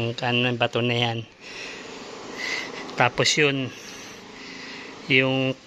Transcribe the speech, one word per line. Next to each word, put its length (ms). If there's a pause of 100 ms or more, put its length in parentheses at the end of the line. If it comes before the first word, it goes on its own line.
(160)
kanang 400
bato 240
na 160
yan. 240 (1800)
Tapos 400
yun, 320 (1400)
yung 400 (140)